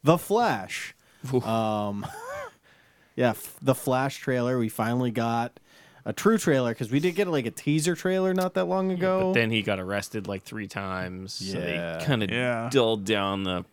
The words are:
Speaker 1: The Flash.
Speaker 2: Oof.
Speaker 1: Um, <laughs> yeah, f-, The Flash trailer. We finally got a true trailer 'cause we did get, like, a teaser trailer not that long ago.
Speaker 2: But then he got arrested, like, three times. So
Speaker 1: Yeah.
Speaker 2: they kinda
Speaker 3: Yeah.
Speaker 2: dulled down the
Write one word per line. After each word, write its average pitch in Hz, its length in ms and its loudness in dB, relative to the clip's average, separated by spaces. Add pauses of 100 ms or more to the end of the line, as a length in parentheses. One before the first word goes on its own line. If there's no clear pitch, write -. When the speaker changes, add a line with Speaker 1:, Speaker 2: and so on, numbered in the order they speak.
Speaker 1:
The 165 140 8
Flash. 175 760 -2 (400)
Speaker 2:
Oof. 123 120 2
Speaker 1:
Um, 107 600 0 (540)
<laughs> - 560 -20
yeah, 123 140 4
f-, - 320 -8
The 135 120 4
Flash 131 440 0
trailer. 127 400 0
We 113 100 0
finally 120 420 0
got 117 480 -2 (460)
a - 80 -6
true 220 260 4
trailer 131 360 2
'cause 110 160 -4
we 139 100 2
did 175 160 0
get, 202 120 2
like, 139 180 0
a 131 40 -2
teaser 156 460 0
trailer 185 360 2
not 185 220 0
that 185 120 0
long 190 260 0
ago. 185 400 2
Speaker 2:
But - 80 -
then 113 100 2
he 113 120 2
got 98 180 0
arrested, 98 480 -4
like, 98 160 -4
three 107 220 -10
times. 92 680 -6
So - 240 -6
Speaker 1:
Yeah. 87 60 -6 (340)
Speaker 2:
they 82 60 -6
kinda 117 260 2
Speaker 3:
Yeah. 120 400 -2
Speaker 2:
dulled 113 340 4
down 98 400 2
the 90 280 -2